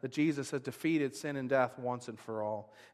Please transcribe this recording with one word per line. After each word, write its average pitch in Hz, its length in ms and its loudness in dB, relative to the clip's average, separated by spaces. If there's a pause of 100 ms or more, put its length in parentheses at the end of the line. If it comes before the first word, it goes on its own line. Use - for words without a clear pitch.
that 131 120 -6
Jesus 151 380 2
has 143 100 -2
defeated 143 560 0
sin 147 200 -4
and 131 120 -4
death 127 300 4
once 123 300 -4
and 113 100 -10
for 110 240 -4
all. 107 300 -4 (220)